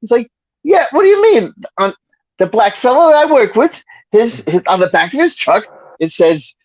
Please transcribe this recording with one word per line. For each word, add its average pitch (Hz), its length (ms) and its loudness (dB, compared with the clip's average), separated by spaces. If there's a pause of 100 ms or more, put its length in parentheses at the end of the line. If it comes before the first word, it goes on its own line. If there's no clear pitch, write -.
he's 220 100 -10
like, 233 200 0 (320)
Yeah, 330 280 0
what 311 120 -2
do 381 60 4
you 403 140 2
mean? 392 300 2 (260)
On 196 160 -4 (440)
the 185 80 0
black 214 280 0
fellow 294 380 2
I 302 180 2
work 262 240 0
with, 285 280 -2 (300)
his, 220 340 0
his, 170 200 -2
on 180 140 -2
the 180 80 0
back 175 260 -2
of 269 60 -6
his 339 140 0
truck, 190 320 -2 (340)
it 160 100 -4
says 165 440 0 (100)